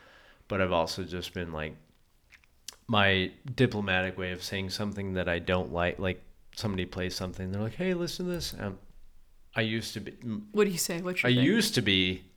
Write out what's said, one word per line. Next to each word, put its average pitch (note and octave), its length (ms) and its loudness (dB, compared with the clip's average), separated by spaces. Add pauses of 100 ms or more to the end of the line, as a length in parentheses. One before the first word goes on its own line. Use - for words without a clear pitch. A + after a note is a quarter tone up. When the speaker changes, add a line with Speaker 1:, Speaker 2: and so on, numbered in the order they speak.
(480)
Speaker 1:
but G2 140 0
I've F#2 100 2
also E2+ 320 2
just F2 320 -8
been, F2 160 -6
like, D#2 240 -6 (1120)
my G2 440 6 (240)
diplomatic F#2+ 600 2
way F2+ 140 -4
of F2+ 120 -8
saying F#2+ 260 -4
something G2+ 440 -4
that F2+ 140 0
I E2+ 120 2
don't F2+ 340 0
like, F2 260 0
like, F#2 220 -2 (340)
somebody F#2+ 300 -2
plays F#2 300 -4
something, F#2 360 -6
they're G2+ 100 -2
like, A2+ 140 -6
"Hey, F#3 180 -2
listen F3 340 -4
to F3+ 40 -4
this." E3+ 280 -6
Um, F#2+ 180 -6 (760)
I A2+ 60 2
used A2 340 -2
to A2+ 40 -8
be, - 140 -10 (100)
m-, G#2+ 280 -6
Speaker 2:
What G#3 140 4
do G3 40 2
you F3 80 -4
say? E3+ 240 -2
What's F3+ 220 -2
your B2 80 4
Speaker 1:
I B2 40 6
Speaker 2:
thing? B2 80 6
Speaker 1:
used G3 320 4
to B2 60 4
be F#2 420 4 (140)